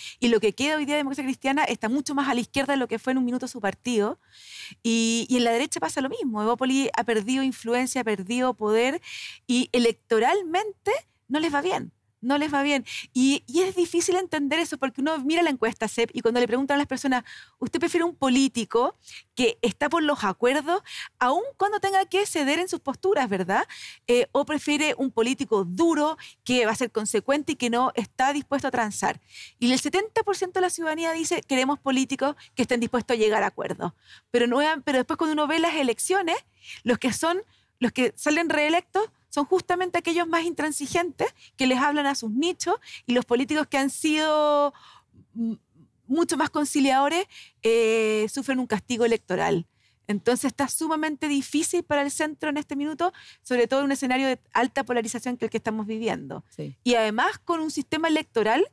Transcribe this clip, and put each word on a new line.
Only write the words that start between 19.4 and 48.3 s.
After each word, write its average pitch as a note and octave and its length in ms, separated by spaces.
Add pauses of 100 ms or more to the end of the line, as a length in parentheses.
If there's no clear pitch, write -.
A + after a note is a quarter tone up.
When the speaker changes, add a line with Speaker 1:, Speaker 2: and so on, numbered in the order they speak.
Speaker 1:
está A#3+ 260
por E4 140
los C#4+ 200
acuerdos, C#4 600 (360)
aun C4 220 (160)
cuando G#4 240
tenga G4 240
que G4 220
ceder D4 320
en F4+ 100
sus D#4+ 120
posturas, D4 500
¿verdad? G3 360 (400)
Eh, B3 260
o C#4 120
prefiere D4 540
un C4+ 120
político A3+ 540
duro, D4+ 540 (260)
que B3 220
va A3 60
a - 40
ser B3 140
consecuente A#3+ 600
y C4 40
que A#3+ 140
no A#3+ 240
está C4 400
dispuesto C#4 340
a - 20
transar?". A3+ 480 (400)
Y A#3+ 140
el C4 60
setenta G#4 440
por F#4+ 140
ciento F#4 240
de F#4 60
la F4 40
ciudadanía E4 420
dice, E4 280
"Queremos C4 380
políticos C4+ 580 (180)
que - 60
estén B3 200
dispuestos A#3 360
a - 20
llegar G#3+ 260
a - 20
acuerdos". F3 480 (360)
Pero, A#3+ 160
no, B3 120 (260)
pero C4+ 140
después B3+ 180
cuando D#4 160
uno D4+ 140
ve D#4+ 120
las D#4+ 180
elecciones, E4 600 (460)
los A#3 160
que B3 160
son, F4 260 (380)
los A#3+ 140
que B3 220
salen D#4 360
reelectos D#4+ 540 (280)
son D4 120
justamente F4+ 520
aquellos E4+ 300
más E4 180
intransigentes E4 840 (280)
que C4 120
les B3+ 100
hablan D4 280
a C#4 100
sus A3 160
nichos E4+ 420 (320)
y B3 60
los B3 120
políticos C#4+ 440
que C#4 100
han C4+ 100
sido, D4+ 840 (600)
mm, A3+ 180 (560)
mucho E4 280
más D4 140
conciliadores, C#4+ 760 (360)
eh, A3 640
sufren C4 300